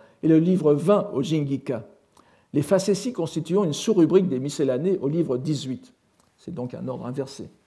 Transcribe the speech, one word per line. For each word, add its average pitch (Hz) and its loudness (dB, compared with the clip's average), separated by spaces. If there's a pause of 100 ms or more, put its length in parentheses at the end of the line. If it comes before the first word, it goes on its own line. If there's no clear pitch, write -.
(240)
et 160 4
le 160 8
livre 165 4
vingt 180 2
au 139 0
Jingika, 143 -4 (640)
les 147 2
facéties 190 0
constituant 170 -2
une 160 0
sous-rubrique 180 4
des 131 -2
miscellanées 143 -2
au 127 -2
livre 147 -2
dix-huit. 131 -6 (420)
C'est - -14
donc 123 -8
un 123 -10
ordre 123 -10
inversé. 127 -10 (180)